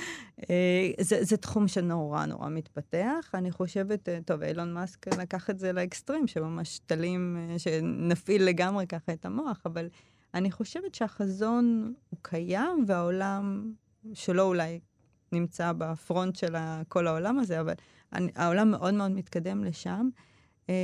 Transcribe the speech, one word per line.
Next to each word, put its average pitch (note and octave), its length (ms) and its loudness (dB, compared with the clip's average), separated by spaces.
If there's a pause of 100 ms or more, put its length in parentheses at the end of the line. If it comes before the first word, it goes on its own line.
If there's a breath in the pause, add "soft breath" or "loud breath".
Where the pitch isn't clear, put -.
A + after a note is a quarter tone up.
(500 loud breath)
אה, F3+ 60 6 (440)
זה, F#3+ 240 4
זה G#3 140 4
תחום G#3 300 2
שנורא, E3 580 2
נורא - 240 -4
מתפתח. E3+ 840 -4
אני F3+ 180 -2
חושבת, G3 580 -2
אה, E3+ 160 -4
טוב, D3+ 180 0
אילון E3+ 300 -4
מאסק F3+ 340 -8
לקח F#3 420 -2
את F#3+ 100 -4
זה F#3+ 120 0
לאקסטרים, F#3 560 -2
שממש E3 580 -6
תלים, F3 520 -2 (140)
אה, E3+ 80 -4
שנפעיל E3+ 840 2
לגמרי F#3 420 2
ככה E3+ 260 -6
את E3 120 -8
המוח, A3+ 400 -4
אבל E3 220 -4 (460 soft breath)
אני F#3 180 0
חושבת E4+ 440 -6
שהחזון A3 1000 0 (160)
הוא E3 120 -10
קיים, G3+ 680 0
והעולם G3 840 0 (420)
שלו F#3 300 2
אולי E3+ 360 2 (520)
נמצא E3+ 460 0
בפרונט E3+ 580 0
של E3 200 -2
ה-, D#3+ 320 -4
כל F3 200 2
העולם F3+ 320 2
הזה, F3+ 200 0
אבל D#3+ 140 -2 (400 soft breath)
אני, F3+ 220 0
העולם F#3 360 4
מאוד F#3 220 2
מאוד G3+ 180 0
מתקדם F#3+ 520 -4
לשם. F#3 460 -2 (600 soft breath)
אה, F#3 40 0 (100)